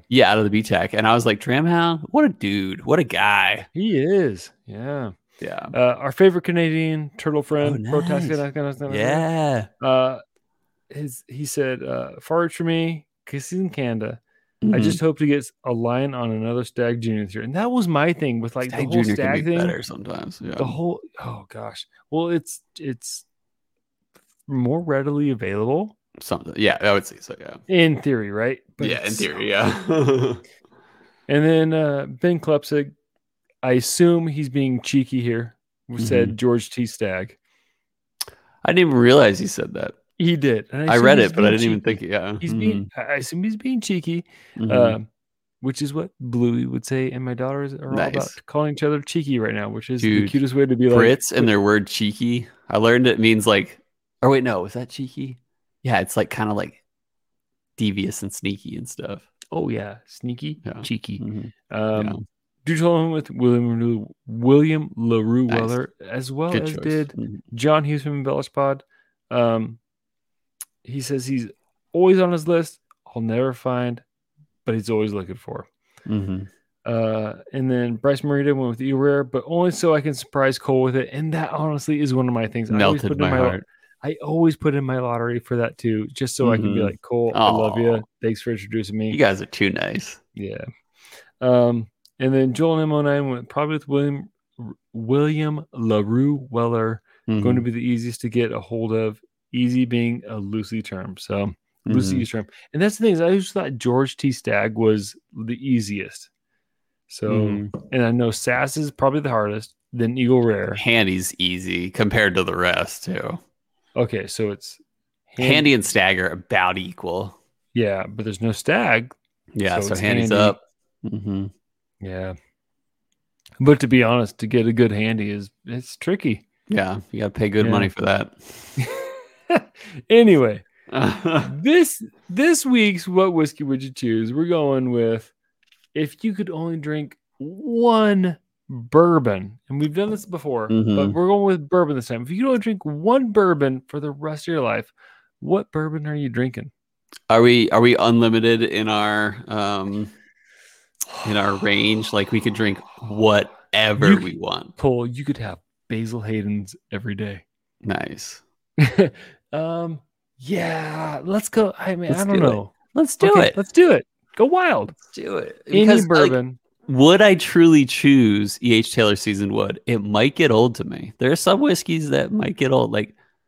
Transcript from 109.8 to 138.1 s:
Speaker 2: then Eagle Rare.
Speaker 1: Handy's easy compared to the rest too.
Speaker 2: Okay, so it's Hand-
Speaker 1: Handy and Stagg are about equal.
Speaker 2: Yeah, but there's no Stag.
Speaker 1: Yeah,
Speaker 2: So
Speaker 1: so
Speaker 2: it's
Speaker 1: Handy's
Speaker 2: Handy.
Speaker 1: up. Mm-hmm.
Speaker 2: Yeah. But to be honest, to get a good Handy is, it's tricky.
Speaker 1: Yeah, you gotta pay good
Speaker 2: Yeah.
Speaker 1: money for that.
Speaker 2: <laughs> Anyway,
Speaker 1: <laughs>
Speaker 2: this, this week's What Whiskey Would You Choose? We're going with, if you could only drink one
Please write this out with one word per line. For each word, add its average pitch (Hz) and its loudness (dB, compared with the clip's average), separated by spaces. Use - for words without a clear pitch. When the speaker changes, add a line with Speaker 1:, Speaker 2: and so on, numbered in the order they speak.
Speaker 2:
then 120 -2
Eagle 127 4
Rare. 107 0
Speaker 1:
Handy's 104 0
easy 90 -4
compared 104 2
to 92 2
the 90 -4
rest 87 -2
too. - -8
Speaker 2:
Okay, 113 -4
so 107 -4
it's - -16
Hand- 127 0
Speaker 1:
Handy 147 6
and 107 2
Stagg 95 2
are 90 -2
about 92 -2
equal. 92 -8
Speaker 2:
Yeah, 101 -2
but 107 -12
there's 101 -8
no 110 -2
Stag. 131 0
Speaker 1:
Yeah, 95 -2
Speaker 2:
So 101 -4
Speaker 1:
so 104 -2
Speaker 2:
it's 95 -4
Speaker 1:
Handy's 104 0
Speaker 2:
Handy. 104 4
Speaker 1:
up. 101 2
Mm-hmm. 101 -6
Speaker 2:
Yeah. 92 -10
But 139 6
to 131 0
be 123 6
honest, 117 0
to 117 -6
get 113 2
a 117 2
good 113 4
Handy 107 -2
is, 101 -10
it's 123 -14
tricky. 165 -4
Speaker 1:
Yeah, 98 -2
you 110 -10
gotta 104 -4
pay 107 -2
good 104 2
Speaker 2:
Yeah. 113 0
Speaker 1:
money 101 0
for - -8
that. 101 -2
Speaker 2:
<laughs> - -8
Anyway, 165 6
Speaker 1:
<laughs> - -20
Speaker 2:
this, 269 2
this 285 2
week's 214 2
What 185 2
Whiskey 156 -2
Would 135 -2
You 135 -10
Choose? 113 -2
We're 156 -2
going 139 0
with, 113 -2
if 151 -6
you 220 -2
could 185 -6
only 165 -6
drink 151 -8
one 208 2